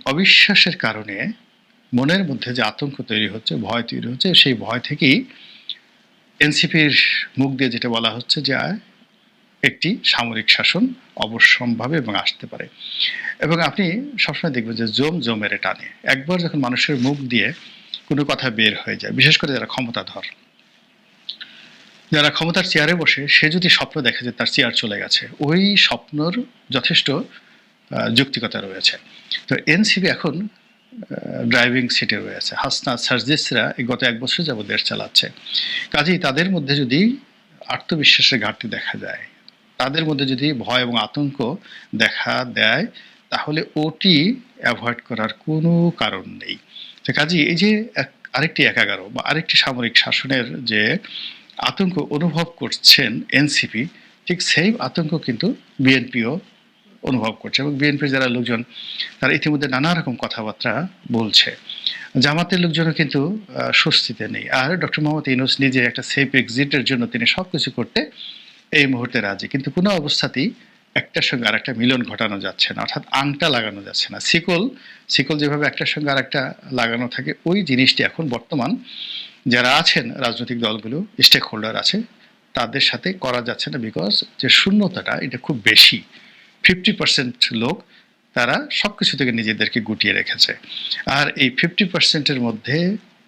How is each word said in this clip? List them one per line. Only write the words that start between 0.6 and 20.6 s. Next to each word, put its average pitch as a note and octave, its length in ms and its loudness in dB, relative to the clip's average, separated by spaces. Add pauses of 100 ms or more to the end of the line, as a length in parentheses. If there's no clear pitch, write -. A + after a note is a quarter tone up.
কারণে G#2+ 560 -4 (640)
মনের D3+ 300 2
মধ্যে C3 300 -4
যে A#2+ 80 0
আতঙ্ক C3+ 400 -4
তৈরি G#2+ 260 -2
হচ্ছে, G#2 280 -6
ভয় A2 280 -2
তৈরি B2+ 240 -8
হচ্ছে, C3 260 -2
সেই C#3 200 6
ভয় A2 260 -4
থেকেই D3 440 2 (1160)
এনসিপির D3+ 580 4 (400)
মুখ C3+ 140 2
দিয়ে C3 180 0
যেটা A#2 200 -4
বলা A2+ 200 0
হচ্ছে A#2+ 320 -4
যে, C3 140 0
আহ, C3+ 200 -2 (880)
একটি D#3 400 0
সামরিক A2+ 460 0
শাসন F#3 380 2 (280)
অবশ্যম্ভাবী A#2 800 2
এবং A2+ 180 -4
আসতে - 320 -4
পারে। - 200 -12 (720)
এবং E3 220 0
আপনি G3 580 0
সবসময় D3+ 340 -2
দেখবেন A#2 220 -4
যে A2+ 120 -2
জম C#3 320 0
জমের G#2+ 420 -2
টানে, F#2 280 -4 (140)
একবার C3+ 380 0
যখন D#3+ 180 -2
মানুষের B2+ 360 0
মুখ C3+ 220 2
দিয়ে B2 360 0 (540)
কোনো C3+ 180 0
কথা C3+ 240 -2
বের G#2+ 260 2 (100)
হয়ে G#2 100 -4
যায়, G#2 180 -6
বিশেষ C3+ 240 4
করে C#3+ 160 -2
যারা A2 120 -2
ক্ষমতাধর, A#2 600 -8 (1900)